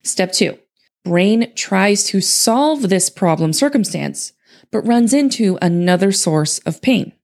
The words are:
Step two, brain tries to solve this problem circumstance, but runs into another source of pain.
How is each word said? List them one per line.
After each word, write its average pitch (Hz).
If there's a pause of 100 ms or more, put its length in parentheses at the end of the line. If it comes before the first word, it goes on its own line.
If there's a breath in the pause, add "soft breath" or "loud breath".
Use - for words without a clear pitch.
Step 185
two, 175 (460)
brain 202
tries 202
to 196
solve 277
this 185
problem 165
circumstance, 170 (400 soft breath)
but 214
runs 233
into 247
another 180
source 156
of -
pain. - (120)